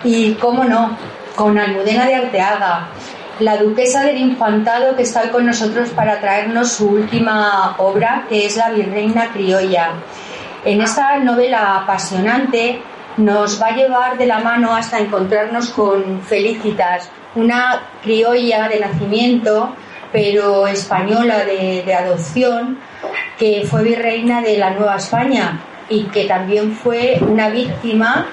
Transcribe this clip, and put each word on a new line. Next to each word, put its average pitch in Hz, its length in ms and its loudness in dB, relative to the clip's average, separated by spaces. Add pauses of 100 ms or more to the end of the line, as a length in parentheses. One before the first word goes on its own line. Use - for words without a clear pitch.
y, 226 300 2
cómo 247 300 2
no, 226 320 2 (380)
con 208 240 4
Almudena 208 480 0
de 262 80 4
Arteaga, 196 760 0 (520)
la 214 160 4
duquesa 247 460 2
del 277 160 2
Infantado, 240 760 2
que 254 80 0
está 226 200 0
hoy 226 80 -2
con 240 160 2
nosotros 226 440 0
para 214 300 0
traernos 214 480 0
su 208 200 0
última 208 920 2
obra, 214 500 2
que 208 180 0
es 208 100 -4
La 226 140 2
Virreina 214 600 0
Criolla. 185 600 0 (720)
En 208 180 2
esta 277 360 2
novela 240 600 2
apasionante 233 1000 -2 (360)
nos 208 440 2
va 226 80 2
a 226 80 0
llevar 254 420 2
de 247 80 2
la 226 120 2
mano 233 360 2
hasta 226 240 -2
encontrarnos 208 720 -2
con 196 500 0
Felicitas, 202 880 -2 (260)
una 240 480 2 (200)
criolla 226 680 2
de 214 120 0
nacimiento, 214 960 0 (380)
pero 202 560 2
española 202 760 0
de, 190 400 -2
de 190 100 0
adopción, 233 840 0 (580)
que 208 320 0
fue 220 140 2
virreina 233 600 0
de 214 160 2
la 190 120 2
Nueva 202 260 0
España 220 640 -2 (280)
y 214 160 0
que 196 220 -2
también 196 460 0
fue 240 480 0
una 214 280 2
víctima 226 840 0